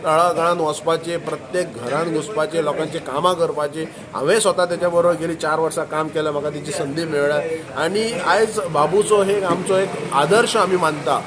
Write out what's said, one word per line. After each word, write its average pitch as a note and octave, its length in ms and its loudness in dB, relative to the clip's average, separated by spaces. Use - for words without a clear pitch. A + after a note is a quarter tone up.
तळागाळान E3+ 540 4
वचपाचें, D#3+ 600 -2
प्रत्येक D3+ 560 -6
घरान C#3+ 400 -2
घुसपाचें, D#3 500 -2
लोकांची D#3+ 340 -4
कामां D#3 360 0
करपाचीं. D3+ 500 -2
हांवें D#3+ 260 2
स्वता F#3 240 2
तेच्या F3 240 -2
बरोबर E3+ 260 4
गेलीं E3 220 -4
चार D#3+ 220 0
वर्सां D#3+ 260 -2
काम D#3 240 -2
केलें, D3+ 220 -2
म्हाका D3 200 -2
तेची D3 220 -8
संदी D3+ 320 -4
मेळ्ळ्या. D3 340 0
आनी G#3+ 300 0
आयज G#3 340 2
बाबूचो F3+ 600 2
हे G3 180 2
आमचो F3+ 360 0
एक F#3+ 120 2
आदर्श G3 440 4
आमी F#3 200 2
मानता. D3+ 500 0